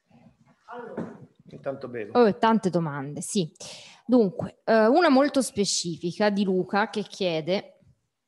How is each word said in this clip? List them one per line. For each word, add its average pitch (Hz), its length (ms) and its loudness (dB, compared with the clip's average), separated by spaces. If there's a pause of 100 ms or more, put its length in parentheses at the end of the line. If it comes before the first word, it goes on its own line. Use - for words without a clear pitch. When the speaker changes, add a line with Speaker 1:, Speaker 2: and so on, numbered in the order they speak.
(680)
Speaker 1:
Allora. - 540 -12 (280)
Speaker 2:
Intanto - 380 -10
bevo. 120 320 -4
Speaker 1:
Oh, 220 200 4
tante 220 320 2
domande, 147 500 -4
sì. 175 300 -4 (560)
Dunque, 226 580 0
eh, 220 220 4
una 311 240 6
molto 269 320 4
specifica 175 880 -2
di 202 140 0
Luca 185 440 0
che 214 140 -8
chiede. 175 760 -4 (500)